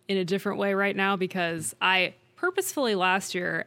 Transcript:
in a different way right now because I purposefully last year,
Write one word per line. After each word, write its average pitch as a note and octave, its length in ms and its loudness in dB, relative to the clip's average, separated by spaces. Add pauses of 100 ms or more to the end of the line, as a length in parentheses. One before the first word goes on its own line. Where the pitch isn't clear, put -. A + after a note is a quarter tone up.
in G3 80 0
a F#3+ 80 0
different G3 340 -2
way G3+ 160 2
right G3 200 2
now G3 220 0
because E3+ 640 -4
I F#3 340 4 (220)
purposefully E4+ 580 -2
last F#3 400 0
year, E3+ 320 -4